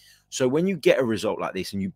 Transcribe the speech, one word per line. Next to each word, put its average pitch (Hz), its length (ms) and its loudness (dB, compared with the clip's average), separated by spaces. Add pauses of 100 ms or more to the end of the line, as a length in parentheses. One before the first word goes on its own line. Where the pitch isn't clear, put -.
(280)
So 131 220 0
when 160 180 2
you 196 80 0
get 165 240 4
a 131 60 2
result 101 340 -2
like 85 140 -6
this 92 180 -6
and 98 100 -4
you 95 140 -4